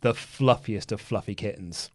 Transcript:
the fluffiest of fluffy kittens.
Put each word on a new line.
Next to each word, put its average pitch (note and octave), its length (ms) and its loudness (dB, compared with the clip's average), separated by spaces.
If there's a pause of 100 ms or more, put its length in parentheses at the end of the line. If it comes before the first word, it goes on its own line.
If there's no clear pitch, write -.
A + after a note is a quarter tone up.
the A#2 120 4
fluffiest - 760 2
of G#2 100 -4
fluffy G#2 340 -4
kittens. F#2 600 -8